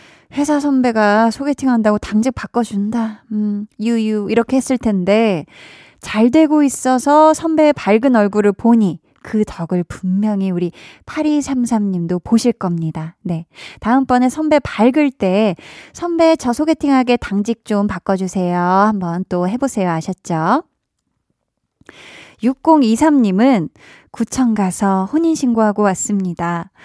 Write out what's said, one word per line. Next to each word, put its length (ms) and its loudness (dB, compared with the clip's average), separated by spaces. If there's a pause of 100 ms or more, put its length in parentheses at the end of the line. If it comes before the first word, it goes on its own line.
(340)
회사 260 0
선배가 680 2
소개팅한다고 680 0
당직 360 -2
바꿔준다. 960 -6
음, 340 -4 (140)
유유." 500 -2
이렇게 260 0
했을 220 0
텐데, 640 0 (560)
잘 300 2
되고 320 4
있어서 720 2
선배의 380 2
밝은 420 2
얼굴을 380 2
보니 480 2 (280)
그 180 0
덕을 380 -4
분명히 640 -2
우리 220 -4 (320)
팔이삼삼 840 -2
님도 300 -2
보실 320 0
겁니다. 680 -6
네. 220 -6 (340)
다음번에 520 2
선배 280 0
밝을 520 2
때 440 0 (380)
"선배 440 2
저 180 -4
소개팅하게 640 0
당직 480 -4
좀 220 -2
바꿔주세요." 680 -4
한번 720 0
또 180 -2
해보세요. 440 -2
아셨죠? 720 -2 (1800)
육공이삼 800 2
님은 480 2 (440)
"구청 420 -2
가서 580 0
혼인신고하고 720 0
왔습니다. 880 -2 (140)